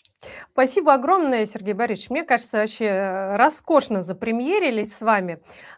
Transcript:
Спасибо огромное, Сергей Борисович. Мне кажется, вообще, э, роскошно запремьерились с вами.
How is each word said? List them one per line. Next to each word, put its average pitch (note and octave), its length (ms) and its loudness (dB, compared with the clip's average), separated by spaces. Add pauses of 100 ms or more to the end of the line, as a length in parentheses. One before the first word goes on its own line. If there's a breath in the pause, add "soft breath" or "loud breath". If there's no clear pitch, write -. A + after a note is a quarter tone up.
(540 loud breath)
Спасибо C#4 400 4
огромное, C4+ 540 2
Сергей G#3 260 -8
Борисович. A3 360 -4
Мне D4 140 -4
кажется, A#3 360 -2
вообще, A3 260 -2
э, G3 500 -2
роскошно C4+ 680 2
запремьерились A3+ 920 -2
с - 60 -18
вами. F#3 380 0 (380 loud breath)